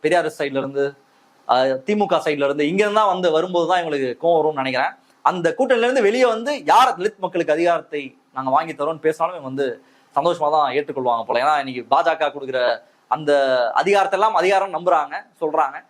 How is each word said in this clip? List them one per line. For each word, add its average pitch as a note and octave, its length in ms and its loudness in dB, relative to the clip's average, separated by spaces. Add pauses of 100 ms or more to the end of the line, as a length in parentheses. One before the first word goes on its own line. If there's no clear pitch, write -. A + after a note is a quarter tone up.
பெரியார் D#3 360 0
சைட்ல C#3 200 -4
இருந்து, C#3 280 -4 (640)
அஹ், C3 280 2 (100)
திமுக G#3 320 0
சைட்ல D3 280 -2
இருந்து C#3+ 220 0
இங்க F#3+ 160 0
இருந்தா G#3+ 220 2
வந்து F3+ 260 0
வரும்போது E3+ 360 0
தான் F3+ 140 2
இவங்களுக்கு C#3+ 360 -4
கோவம் E3+ 220 2
வரும்னு D3+ 240 0
நினைக்கிறேன். C3+ 300 -2 (320)
அந்த E3+ 320 0
கூட்டணியில A#3+ 300 2
இருந்து C4 140 2
வெளியே A3+ 240 2
வந்து A#3 400 -2
யார் A3 300 4
தலித் F#3+ 220 -4
மக்களுக்கு E3+ 360 -2
அதிகாரத்தை D#3+ 480 -2 (320)
நாங்க C3+ 160 -6
வாங்கி D#3 240 0
தரோம்னு D3 260 -6
பேசினாலும் D#3+ 360 -2
இவங்க C#3 140 -12
வந்து C3+ 180 -4 (480)
சந்தோஷமா D#3 360 0
தான் D3 220 2
ஏற்றுக்கொள்வாங்க C3 520 -2
போல. A#2+ 140 0
ஏன்னா D3 180 2
இன்னைக்கு C3 320 -6
பாஜக D#3+ 420 2
கொடுக்குற C3+ 280 -6 (520)
அந்த D3 200 0 (420)
அதிகாரத்தை F#3+ 460 2
எல்லாம் G#3+ 160 2
அதிகாரம் F#3+ 380 2
நம்புறாங்க, D#3+ 420 0 (240)
சொல்றாங்க. D3+ 380 -2 (120)